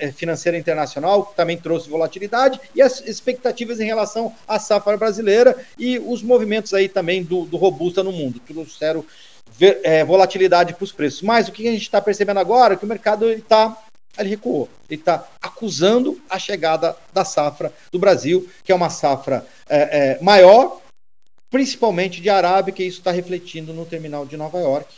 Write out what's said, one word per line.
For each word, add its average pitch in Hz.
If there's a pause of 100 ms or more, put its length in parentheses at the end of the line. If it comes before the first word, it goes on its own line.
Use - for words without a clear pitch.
é, 143
financeiro 170
internacional, 160
que -
também 170
trouxe 165
volatilidade, 202 (140)
e 254
as 262
expectativas 233
em 214
relação 220 (140)
à 208
safra 202
brasileira 220 (140)
e 247
os 214
movimentos 214
aí 196
também 185
do, 175
do 160
Robusta 175
no 190
mundo, 135
trouxeram 156 (520)
ver-, 190
é, 160
volatilidade 180
pros 190
preços. 143
Mas 220
o 185
que 214
a -
gente 214
tá 202
percebendo 202
agora 214
é -
que 202
o 208
mercado, 214
ele 220
tá, 220 (380)
ele 196
recuou. 214 (220)
Ele 156
tá 165 (140)
acusando 220
a 190
chegada 160 (200)
da 185
safra 147 (180)
do 180
Brasil, 180 (160)
que -
é 185
uma 170
safra, 135 (200)
é, 147
é, 151
maior, 208 (680)
principalmente 190
de 180
Arábica, 190
e 185
isso 180
tá 185
refletindo 175
no 165
terminal 151
de 147
Nova 156
York, 147